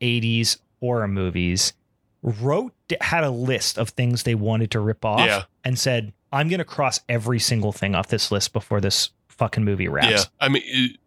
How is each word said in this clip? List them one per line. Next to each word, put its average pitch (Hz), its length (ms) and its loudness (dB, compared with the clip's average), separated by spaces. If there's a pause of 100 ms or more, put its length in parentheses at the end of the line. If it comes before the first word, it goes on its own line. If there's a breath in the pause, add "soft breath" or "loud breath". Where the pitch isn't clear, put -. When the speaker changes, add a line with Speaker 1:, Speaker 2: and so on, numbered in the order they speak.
Speaker 1:
eighties 117 580 0 (220)
horror 120 280 -2
movies, 90 680 0 (480)
wrote, 139 500 -2 (280)
had 170 240 0
a 139 60 0
list 127 480 -2
of 120 120 -2
things 123 320 0
they 120 120 0
wanted 110 360 0
to 110 100 0
rip 107 240 -2
off 110 220 2
Speaker 2:
Yeah. 101 160 2 (220)
Speaker 1:
and 127 140 0
said, 117 340 0 (200)
"I'm 147 160 0
gonna 180 160 -2
cross - 440 -2
every 120 320 0
single 107 320 0
thing 98 240 -2
off 92 120 0
this - 220 -2
list 101 220 0
before 104 280 -2
this - 300 0 (180)
fucking 113 360 0
movie 98 240 0
wraps." 73 220 2
Speaker 2:
Yeah. 101 140 4 (160)
I 135 80 2
mean, 139 160 2
it, 127 320 0 (100)